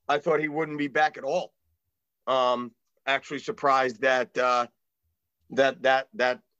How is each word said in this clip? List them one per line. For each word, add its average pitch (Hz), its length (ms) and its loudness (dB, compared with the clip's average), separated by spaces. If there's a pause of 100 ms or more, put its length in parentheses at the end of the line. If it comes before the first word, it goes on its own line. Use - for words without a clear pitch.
I 147 120 0
thought 151 200 2
he 151 100 -2
wouldn't 151 280 -6
be 147 120 -4
back 151 280 0
at 127 80 -14
all. 151 300 -4 (720)
Um, 123 460 0 (340)
actually 135 320 -4
surprised 131 640 0
that, 127 340 0
uh, 123 300 2 (840)
that, 131 320 0
that, 131 300 2
that 123 300 -2 (180)